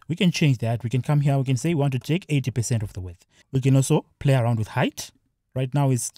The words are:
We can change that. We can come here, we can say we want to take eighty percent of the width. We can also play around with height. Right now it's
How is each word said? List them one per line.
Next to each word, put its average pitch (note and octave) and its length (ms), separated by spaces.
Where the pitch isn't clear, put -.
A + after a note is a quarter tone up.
We E3 80
can F3 160
change C#3 260
that. A#2 240
We A#2 80
can C3 100
come D3 200
here, C#3 180
we C3+ 60
can C3 120
say D#3 120
we E3+ 80
want C#3 160
to B2 80
take E3 280
eighty C#3 220
percent A2+ 320
of G#2 120
the G2 60
width. F2+ 240
We C3+ 80
can C3+ 160
also C#3+ 280
play C3+ 160
around A#2 240
with G#2+ 100
height. - 440
Right C3 180
now C#3+ 180
it's B2 280